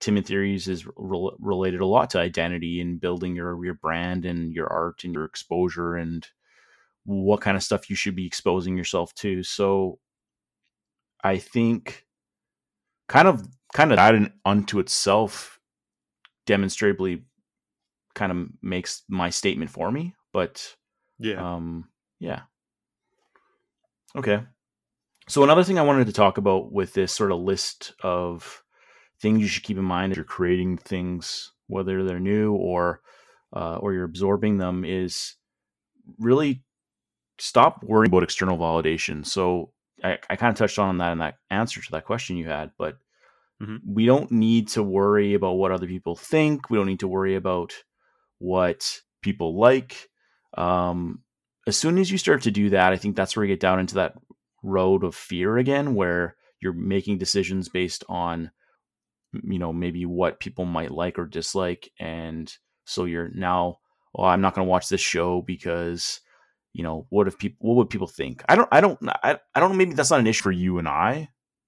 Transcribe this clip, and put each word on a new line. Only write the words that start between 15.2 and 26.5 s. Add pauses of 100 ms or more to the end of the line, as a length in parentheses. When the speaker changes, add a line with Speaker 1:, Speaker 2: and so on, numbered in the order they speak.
Speaker 1:
demonstrably (920)
kind
of (120)
makes
my
statement
for
me. (180)
But, (460)
Speaker 2:
Yeah.
Speaker 1:
um, (300)
yeah. (1700)
Okay. (840)
So
another
thing
I
wanted
to
talk
about